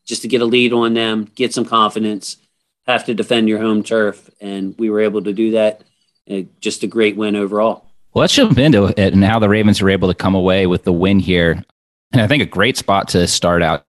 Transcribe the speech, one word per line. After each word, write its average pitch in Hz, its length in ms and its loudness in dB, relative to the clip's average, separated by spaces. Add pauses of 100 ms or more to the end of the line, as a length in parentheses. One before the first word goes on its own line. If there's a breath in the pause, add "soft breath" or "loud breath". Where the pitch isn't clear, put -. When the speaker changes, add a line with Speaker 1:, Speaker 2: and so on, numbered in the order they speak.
Speaker 1:
just 113 180 -10
to 117 40 -8
get 117 140 0
a 120 40 0
lead 120 280 2
on 117 200 0
them, 110 400 -4
get 120 200 -4
some 117 120 -4
confidence, 107 720 -2 (480)
have 120 200 -2
to 120 100 -4
defend 113 320 0
your 107 120 -2
home 110 240 -2
turf. 107 460 -4 (120)
And 98 360 -10
we 113 120 -4
were 104 120 0
able 104 220 -2
to 101 100 -6
do 110 180 -2
that. 107 300 0 (480)
Uh, 98 120 -6 (180)
just - 240 -8
a 107 40 -2
great 107 280 0
win 104 200 -4
overall. 104 540 -2 (240)
Speaker 2:
Well, 113 80 2
let's 175 120 2
jump 190 240 2
into 104 280 4
it 95 280 0
and 98 100 6
how 110 160 2
the 104 100 2
Ravens 104 320 2
were 95 80 2
able 95 180 2
to 90 80 0
come 98 200 0
away 92 320 2
with 87 160 0
the 92 100 0
win 95 260 2
here. 85 440 0 (480)
And 127 100 2
I 107 60 2
think 147 140 2
a 85 60 -2
great 110 300 -2
spot - 320 -2
to 87 180 2
start 87 340 0
out. 80 280 -2